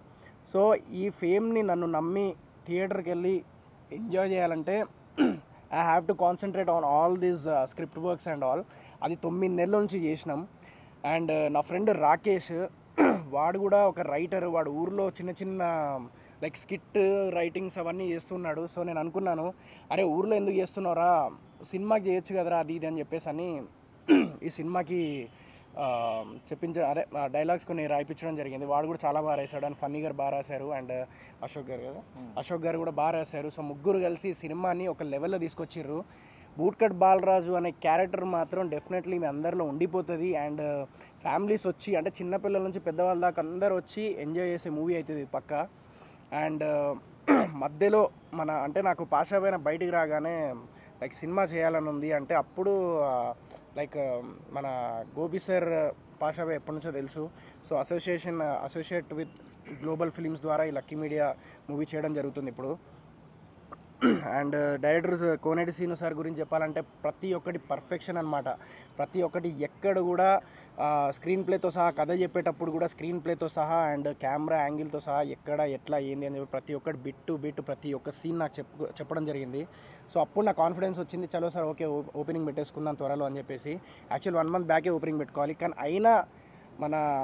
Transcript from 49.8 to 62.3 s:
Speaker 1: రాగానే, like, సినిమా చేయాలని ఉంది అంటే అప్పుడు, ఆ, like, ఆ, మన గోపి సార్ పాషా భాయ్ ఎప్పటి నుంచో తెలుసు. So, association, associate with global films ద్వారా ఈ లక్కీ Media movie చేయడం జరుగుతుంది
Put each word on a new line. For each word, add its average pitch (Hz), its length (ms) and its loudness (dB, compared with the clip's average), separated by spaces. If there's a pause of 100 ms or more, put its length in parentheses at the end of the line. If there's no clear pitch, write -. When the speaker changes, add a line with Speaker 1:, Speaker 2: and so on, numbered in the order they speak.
Speaker 1:
రాగానే, 156 640 0 (460)
like, 131 140 -8
సినిమా 180 280 0
చేయాలని 160 460 2
ఉంది 151 240 -2
అంటే 147 220 0
అప్పుడు, 180 680 2
ఆ, 123 340 0 (440)
like, 147 200 -6
ఆ, 123 360 -4 (180)
మన 139 140 -6 (520)
గోపి 165 200 -2
సార్ 165 560 0 (280)
పాషా 156 220 -2
భాయ్ 160 100 -2
ఎప్పటి 151 200 -6
నుంచో 156 180 -6
తెలుసు. 139 380 -6 (400)
So, 147 100 0
association, 170 540 -2 (320)
associate 160 480 -6
with 156 140 -6 (540)
global 160 280 -2
films 160 320 -6
ద్వారా 156 220 2
ఈ 156 60 -2
లక్కీ 143 260 -6
Media 147 380 0 (360)
movie 147 240 -2
చేయడం 151 200 -2
జరుగుతుంది 139 360 -4